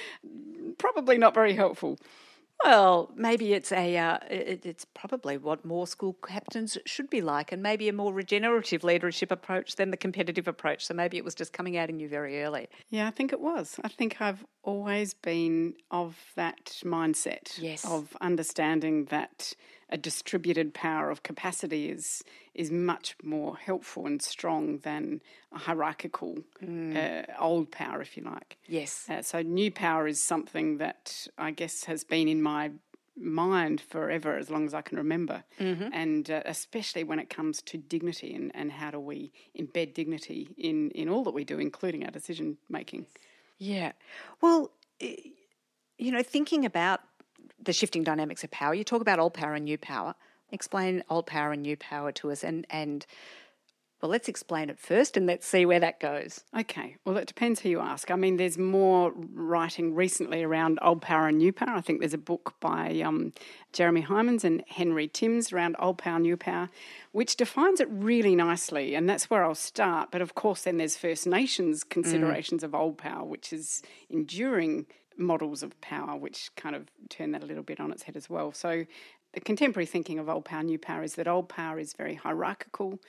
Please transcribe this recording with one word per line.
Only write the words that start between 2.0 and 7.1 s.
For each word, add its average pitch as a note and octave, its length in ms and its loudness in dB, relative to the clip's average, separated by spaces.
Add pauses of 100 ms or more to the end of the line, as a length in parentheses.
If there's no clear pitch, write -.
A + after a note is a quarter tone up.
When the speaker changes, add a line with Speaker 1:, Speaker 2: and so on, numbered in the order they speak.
Speaker 2:
Well, F#3+ 500 10
maybe A3+ 380 2
it's - 180 0
a, F3 260 2
uh, E3 200 2 (120)
it, F#3 360 -4
it's E3+ 280 -10
probably C#3+ 440 -6
what D3+ 260 -4
more E3+ 240 -2
school F#3+ 260 -4
captains G#3+ 720 -8
should - 240 -6
be B3 120 0